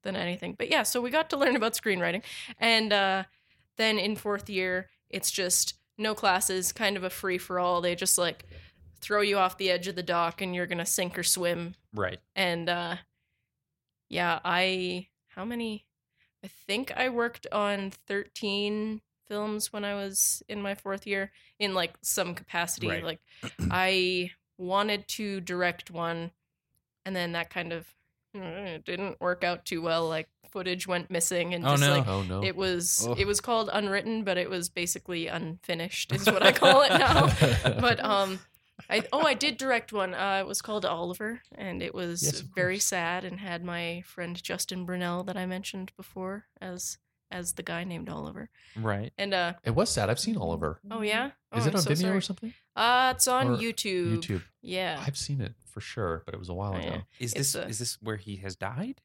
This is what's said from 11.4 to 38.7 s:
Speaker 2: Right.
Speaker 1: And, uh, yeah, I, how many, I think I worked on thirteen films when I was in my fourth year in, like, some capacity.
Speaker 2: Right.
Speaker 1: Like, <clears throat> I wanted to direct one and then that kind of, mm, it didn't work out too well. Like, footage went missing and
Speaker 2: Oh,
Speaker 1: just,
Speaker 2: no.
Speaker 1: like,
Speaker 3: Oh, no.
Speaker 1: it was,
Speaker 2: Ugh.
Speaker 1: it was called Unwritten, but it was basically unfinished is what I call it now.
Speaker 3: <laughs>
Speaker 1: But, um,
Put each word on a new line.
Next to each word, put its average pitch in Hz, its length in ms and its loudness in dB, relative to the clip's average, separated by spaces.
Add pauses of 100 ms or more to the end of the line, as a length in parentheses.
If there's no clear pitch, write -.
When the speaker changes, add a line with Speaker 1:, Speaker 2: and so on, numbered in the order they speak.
Speaker 2:
Right. 95 260 -2 (160)
Speaker 1:
And, 170 340 0
uh, 175 280 -2 (1120)
yeah, 170 360 0
I, 180 640 2 (280)
how 190 100 -8
many, 226 400 -6 (580)
I 196 40 -14
think 226 480 -4
I 254 140 2
worked 233 420 -4
on 202 400 0
thirteen 208 1120 -4 (260)
films 208 460 -4
when 208 100 -6
I 202 120 -4
was 196 520 0
in 208 140 -6
my 202 120 -4
fourth 196 320 -6
year 196 260 -2 (280)
in, 202 140 0
like, 170 280 0
some 175 320 -2
capacity. - 540 -2
Speaker 2:
Right. 90 160 -2
Speaker 1:
Like, 165 160 -6 (240)
<clears throat> - 160 -12 (120)
I 185 600 2 (260)
wanted 202 520 0
to 196 320 -4
direct 175 500 -2
one 170 400 -4 (760)
and 190 100 -4
then 175 180 -2
that 170 160 -2
kind 170 240 -4
of, 170 120 -6 (500)
mm, 196 60 -8 (260)
it 165 180 -10
didn't 180 340 -4
work 180 240 0
out 175 220 -2
too 165 160 -4
well. 165 260 2
Like, 160 220 -4 (200)
footage 185 380 -4
went 175 240 -2
missing 175 420 0
and 170 120 -2
Speaker 2:
Oh, 139 60 6
Speaker 1:
just, 139 120 6
Speaker 2:
no. 143 140 6
Speaker 1:
like, 123 100 2
Speaker 3:
Oh, 98 160 0
no. 92 200 -2
Speaker 1:
it 190 120 -2
was, 180 520 0
Speaker 2:
Ugh. 120 120 0
Speaker 1:
it 196 80 2
was 208 140 2
called 226 300 0
Unwritten, 208 520 0
but 190 140 0
it 180 120 -2
was 175 200 -4
basically 170 580 -4
unfinished 170 840 -4
is 196 120 0
what 220 180 4
I 190 100 10
call 277 300 10
it 269 100 6
now. 233 340 8
Speaker 3:
<laughs> 131 540 4
Speaker 1:
But, 240 220 4
um, 196 360 2 (500)